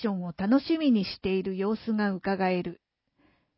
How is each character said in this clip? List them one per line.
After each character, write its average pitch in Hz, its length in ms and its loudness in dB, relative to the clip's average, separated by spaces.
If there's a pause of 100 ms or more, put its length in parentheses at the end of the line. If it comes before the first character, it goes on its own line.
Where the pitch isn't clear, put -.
シ 233 60 -2
ョ 208 40 0
ン 180 140 -4
を 170 120 -8
楽 214 220 4
し 330 180 0
み 302 140 2
に 208 140 4
し - 160 -12
て - 80 -2
い 190 120 2
る 190 140 -4
様 196 220 -2
子 - 160 -4
が 208 180 0
う 185 80 -4
か 196 160 -2
が 185 140 0
え 180 120 0
る。 170 200 -8 (760)